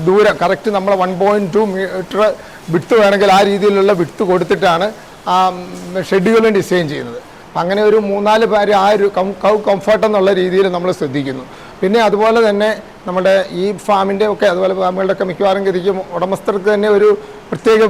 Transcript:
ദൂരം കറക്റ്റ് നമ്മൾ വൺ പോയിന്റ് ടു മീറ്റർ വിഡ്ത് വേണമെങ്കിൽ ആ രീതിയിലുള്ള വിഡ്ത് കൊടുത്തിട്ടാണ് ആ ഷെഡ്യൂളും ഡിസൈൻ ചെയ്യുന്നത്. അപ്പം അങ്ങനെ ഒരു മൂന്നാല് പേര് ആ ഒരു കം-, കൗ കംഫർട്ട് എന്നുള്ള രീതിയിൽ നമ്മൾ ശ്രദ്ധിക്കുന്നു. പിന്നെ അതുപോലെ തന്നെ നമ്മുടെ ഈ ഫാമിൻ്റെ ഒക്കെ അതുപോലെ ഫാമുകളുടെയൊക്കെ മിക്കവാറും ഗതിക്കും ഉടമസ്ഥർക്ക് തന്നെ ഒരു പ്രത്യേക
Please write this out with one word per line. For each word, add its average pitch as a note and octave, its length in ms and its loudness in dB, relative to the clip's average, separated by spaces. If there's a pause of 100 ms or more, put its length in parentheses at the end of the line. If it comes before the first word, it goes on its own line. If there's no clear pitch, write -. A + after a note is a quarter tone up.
ദൂരം G3+ 340 4
കറക്റ്റ് F#3 360 -2
നമ്മൾ F#3+ 140 -2 (120)
വൺ F#3 80 -2 (100)
പോയിന്റ് G3+ 340 0
ടു G#3 60 2 (120)
മീറ്റർ F#3 480 -6 (520)
വിഡ്ത് F3 280 0
വേണമെങ്കിൽ G3 360 2
ആ - 20 6 (100)
രീതിയിലുള്ള G3 500 2
വിഡ്ത് F3 300 -4
കൊടുത്തിട്ടാണ് F3+ 580 0 (460)
ആ - 20 2 (760)
ഷെഡ്യൂളും A3 480 2
ഡിസൈൻ F3+ 340 0
ചെയ്യുന്നത്. B2 280 -10 (280)
അപ്പം E3 160 -6
അങ്ങനെ G3 260 0
ഒരു G#3+ 80 4 (120)
മൂന്നാല് G#3+ 440 2
പേര് G#3 200 2 (100)
ആ - 20 4 (120)
ഒരു G3+ 180 2
കം-, F#3+ 280 -2
കൗ G3 100 2 (140)
കംഫർട്ട് G#3 400 0
എന്നുള്ള G3+ 240 2 (100)
രീതിയിൽ F#3 340 2
നമ്മൾ F3 140 -4 (100)
ശ്രദ്ധിക്കുന്നു. C3+ 440 -6 (380)
പിന്നെ G3+ 260 2
അതുപോലെ A3 400 2
തന്നെ G#3 220 0 (380)
നമ്മുടെ F#3 260 0 (280)
ഈ F#3+ 40 -2 (220)
ഫാമിൻ്റെ G3 460 0
ഒക്കെ G#3 200 -2
അതുപോലെ F#3 280 0
ഫാമുകളുടെയൊക്കെ F#3+ 480 -2
മിക്കവാറും G3 380 -2
ഗതിക്കും F#3 300 -2 (180)
ഉടമസ്ഥർക്ക് F#3+ 580 -4
തന്നെ G#3 240 0
ഒരു G#3 120 4 (400)
പ്രത്യേക A3 400 2